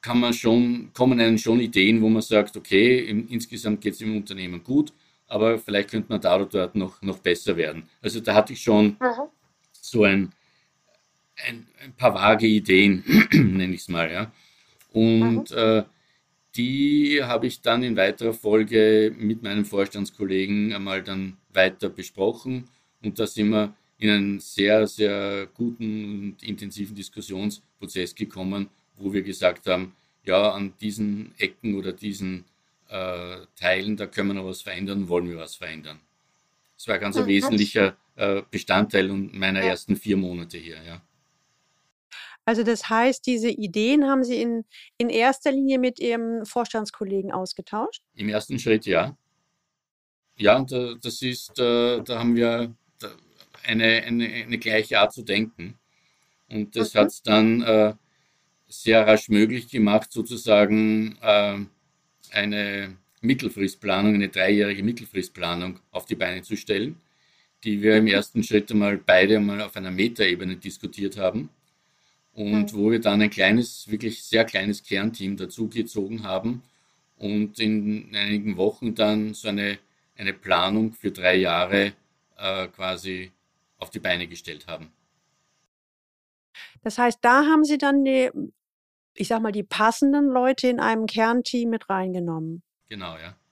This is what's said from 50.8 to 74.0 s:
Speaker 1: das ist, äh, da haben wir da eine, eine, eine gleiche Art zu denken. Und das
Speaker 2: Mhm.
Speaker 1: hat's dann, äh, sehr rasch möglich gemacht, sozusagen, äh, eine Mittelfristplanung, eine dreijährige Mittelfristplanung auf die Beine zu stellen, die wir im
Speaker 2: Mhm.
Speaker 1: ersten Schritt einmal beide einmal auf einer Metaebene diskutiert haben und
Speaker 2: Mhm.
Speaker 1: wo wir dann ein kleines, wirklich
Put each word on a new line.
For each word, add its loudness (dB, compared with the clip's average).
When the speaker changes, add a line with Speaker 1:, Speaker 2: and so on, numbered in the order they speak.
Speaker 1:
das -10
ist, -8
äh, 2
da -6
haben 2
wir 0
da -14
eine, 2
eine, -2
eine -8
gleiche 0
Art 2
zu -14
denken. -6
Und -8
das -2
Speaker 2:
Mhm. -
Speaker 1:
hat's 2
dann, 4
äh, 4
sehr 2
rasch 4
möglich 2
gemacht, 2
sozusagen, 2
äh, 2
eine -4
Mittelfristplanung, 0
eine 0
dreijährige 2
Mittelfristplanung -6
auf -10
die -8
Beine -6
zu -8
stellen, -4
die -2
wir 8
im 6
Speaker 2:
Mhm. 4
Speaker 1:
ersten -2
Schritt 2
einmal 2
beide 6
einmal -2
auf -10
einer -8
Metaebene -2
diskutiert -10
haben -2
und -2
Speaker 2:
Mhm. -
Speaker 1:
wo 2
wir 2
dann 2
ein 4
kleines, 0
wirklich -6